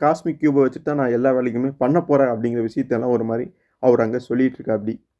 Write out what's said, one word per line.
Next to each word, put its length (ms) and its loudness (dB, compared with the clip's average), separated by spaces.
காஸ்மிக் 400 0
கியூபை 240 4
வச்சுட்டு 180 -4
தான் 140 -4
நான் 140 0
எல்லா 200 2
வேலைக்குமே 480 -2
பண்ண 220 2
போறேன் 260 2
அப்படிங்கிற 380 -2
விஷயத்தெல்லாம் 460 -2
ஒரு 140 0
மாதிரி 220 -4
அவர் 180 4
அங்க 180 0
சொல்லிட்டு 360 0
இருக்கா 180 -6
அப்படி. 220 -4